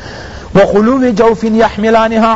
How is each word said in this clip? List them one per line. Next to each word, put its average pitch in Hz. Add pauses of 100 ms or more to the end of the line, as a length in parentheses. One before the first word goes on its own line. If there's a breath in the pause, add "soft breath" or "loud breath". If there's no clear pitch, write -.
(540 loud breath)
وخلو 226
جوف 226
يحملانها 220